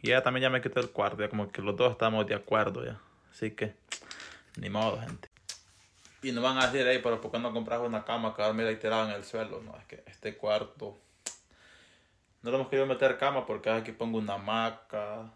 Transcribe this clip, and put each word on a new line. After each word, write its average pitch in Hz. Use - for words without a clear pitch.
Y 113
ella 127
también 127
ya 131
me 127
quitó -
el 120
cuarto, 101
ya 104
como 104
que 98
los 101
dos 123
estamos 110
de 107
acuerdo 107
ya. 117
Así -
que, 107
ni 95
modo, 110
gente. -
Y 131
no 120
van 131
a 127
decir, 131
"Ey, 127
pero 117
¿por -
qué 117
no 120
compras 117
una 113
cama 113
que 104
va -
a -
dormir 113
ahí 110
tirada 110
en 104
el 101
suelo?". 110
No, 107
es -
que -
este -
cuarto 107
no 120
le 131
hemos 131
querido 135
meter 131
cama 135
porque 110
aquí 113
pongo 113
una 101
hamaca. 110